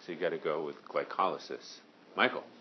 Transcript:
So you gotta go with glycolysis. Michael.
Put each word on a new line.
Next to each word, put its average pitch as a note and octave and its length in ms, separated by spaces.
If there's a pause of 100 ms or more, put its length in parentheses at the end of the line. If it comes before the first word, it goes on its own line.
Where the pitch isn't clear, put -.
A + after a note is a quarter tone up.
So F2 80
you D#2+ 60
gotta E2 200
go D#2 240
with D2 240
glycolysis. - 920 (360)
Michael. B2+ 280 (160)